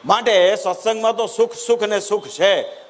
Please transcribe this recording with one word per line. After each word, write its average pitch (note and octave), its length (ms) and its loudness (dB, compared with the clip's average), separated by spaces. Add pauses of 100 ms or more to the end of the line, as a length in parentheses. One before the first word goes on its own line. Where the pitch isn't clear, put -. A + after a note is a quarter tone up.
માટે G#3 520 4
સત્સંગમાં A3 600 -2
તો A3+ 100 -2
સુખ, A#3 280 -2
સુખ A#3 280 -2
ને G#3 180 0
સુખ G3 280 -4
છે E3+ 600 0